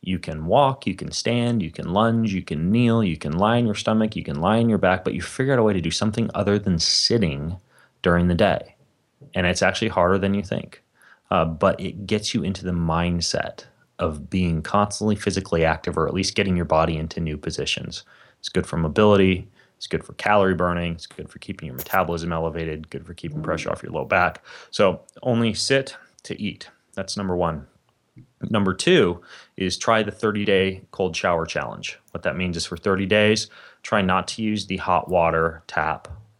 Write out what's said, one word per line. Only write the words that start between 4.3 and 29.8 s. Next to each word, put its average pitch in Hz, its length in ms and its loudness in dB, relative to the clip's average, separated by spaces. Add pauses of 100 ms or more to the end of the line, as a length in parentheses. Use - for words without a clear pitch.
lie 101 180 4
on 117 100 4
your 104 100 4
back, 92 240 2
but - 100 -4
you 73 80 -6
figure 135 320 -2
out 127 60 4
a 117 60 4
way 107 80 4
to 95 80 0
do 82 100 -2
something 107 440 0
other 101 220 2
than 95 220 2
sitting 82 760 0 (440)
during 87 280 4
the 87 60 4
day. - 420 2 (580)
And 92 100 0
it's 90 160 0
actually 101 280 2
harder 92 280 4
than 98 180 0
you 101 100 -2
think. - 400 -8 (480)
Uh, 85 120 4
but 82 360 2
it 95 260 -8
gets 107 260 -2
you 92 120 -2
into 95 200 -4
the 92 60 -4
mindset 85 960 -2 (340)
of 76 320 -4
being 85 320 0
constantly 104 540 0
physically 90 480 -2
active, 80 340 -2
or 78 80 2
at 67 80 -4
least 92 220 -4
getting 98 200 2
your 85 80 0
body 80 320 2
into 80 220 -6
new 78 180 -4
positions. - 680 -6 (340)
It's - 100 -14
good 87 200 -2
for - 80 -6
mobility. 95 720 4 (280)
It's - 120 -14
good - 160 -4
for - 80 -18
calorie 101 420 2
burning. 87 380 0
It's 82 140 -12
good - 220 -16
for - 120 -20
keeping - 260 -12
your - 100 -12
metabolism 85 560 -2
elevated, 80 560 -4
good 80 160 -12
for 85 100 -16
keeping 78 280 -8
pressure 80 280 -2
off - 120 -6
your 82 100 -12
low 80 120 -4
back. 90 400 0 (260)
So 95 300 2 (240)
only 117 300 0
sit - 420 -2 (260)
to - 180 -10
eat. - 280 -8 (260)
That's - 220 -8
number 95 200 -4
one. 82 300 -2 (840)
Number 98 240 0
two 101 460 4 (360)
is 92 200 -2
try 110 260 2